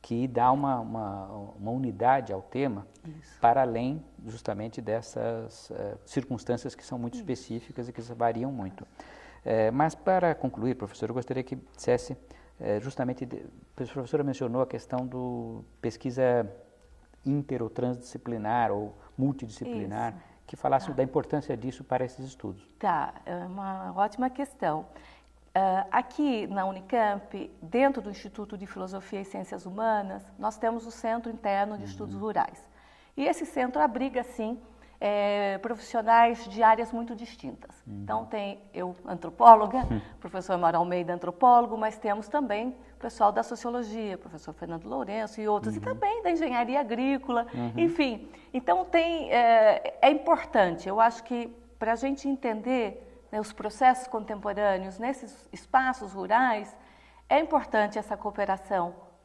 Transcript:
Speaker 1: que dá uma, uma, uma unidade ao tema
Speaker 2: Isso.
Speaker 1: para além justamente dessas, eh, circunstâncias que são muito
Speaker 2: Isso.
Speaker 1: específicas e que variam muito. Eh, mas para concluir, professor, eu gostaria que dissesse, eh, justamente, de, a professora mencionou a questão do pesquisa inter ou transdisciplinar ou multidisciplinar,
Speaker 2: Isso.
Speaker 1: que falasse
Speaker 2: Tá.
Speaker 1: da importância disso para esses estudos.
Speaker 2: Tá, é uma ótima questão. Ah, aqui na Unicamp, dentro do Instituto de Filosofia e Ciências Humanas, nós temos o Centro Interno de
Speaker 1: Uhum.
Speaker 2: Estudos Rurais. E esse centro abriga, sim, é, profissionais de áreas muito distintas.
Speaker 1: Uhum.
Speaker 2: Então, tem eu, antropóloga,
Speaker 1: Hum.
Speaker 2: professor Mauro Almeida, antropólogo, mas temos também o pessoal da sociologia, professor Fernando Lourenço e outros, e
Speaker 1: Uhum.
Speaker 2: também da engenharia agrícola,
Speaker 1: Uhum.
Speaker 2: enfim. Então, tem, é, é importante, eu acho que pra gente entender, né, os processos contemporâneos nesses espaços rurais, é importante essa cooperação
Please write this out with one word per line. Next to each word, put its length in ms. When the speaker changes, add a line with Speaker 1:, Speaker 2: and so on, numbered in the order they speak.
Speaker 1:
que 280
dá 240
uma, 260
uma, 480
uma 140
unidade 600
ao 100
tema 440
Speaker 2:
Isso. 360
Speaker 1:
para 220
além 420
justamente 540
dessas, 880
eh, 340
circunstâncias 720
que 100
são 140
muito 160
Speaker 2:
Isso. 80
Speaker 1:
específicas 640
e 40
que 100
variam 400
muito. 340
Eh, 260
mas 240
para 400
concluir, 420
professor, 320
eu 60
gostaria 280
que 140
dissesse, 600
eh, 200
justamente, 440
de, 140
a 360
professora 480
mencionou 380
a 60
questão 400
do 580
pesquisa 680
inter 380
ou 80
transdisciplinar 1000
ou 240
multidisciplinar, 960
Speaker 2:
Isso. 100
Speaker 1:
que 80
falasse 340
Speaker 2:
Tá. 40
Speaker 1:
da 100
importância 540
disso 260
para 220
esses 220
estudos. 420
Speaker 2:
Tá, 360
é 100
uma 500
ótima 320
questão. 560
Ah, 360
aqui 560
na 160
Unicamp, 840
dentro 400
do 80
Instituto 480
de 80
Filosofia 540
e 40
Ciências 420
Humanas, 580
nós 220
temos 260
o 60
Centro 400
Interno 460
de 80
Speaker 1:
Uhum. 40
Speaker 2:
Estudos 280
Rurais. 520
E 80
esse 220
centro 340
abriga, 440
sim, 360
é, 580
profissionais 880
de 120
áreas 300
muito 240
distintas. 720
Speaker 1:
Uhum. 160
Speaker 2:
Então, 220
tem 380
eu, 240
antropóloga, 840
Speaker 1:
Hum. 120
Speaker 2:
professor 400
Mauro 200
Almeida, 360
antropólogo, 640
mas 200
temos 280
também 500
o 40
pessoal 320
da 140
sociologia, 720
professor 360
Fernando 340
Lourenço 520
e 60
outros, 300
e 20
Speaker 1:
Uhum. 60
Speaker 2:
também 380
da 100
engenharia 480
agrícola, 720
Speaker 1:
Uhum. 220
Speaker 2:
enfim. 520
Então, 320
tem, 480
é, 720
é 80
importante, 800
eu 100
acho 240
que 240
pra 160
gente 340
entender, 760
né, 100
os 120
processos 540
contemporâneos 920
nesses 540
espaços 600
rurais, 600
é 120
importante 580
essa 180
cooperação 800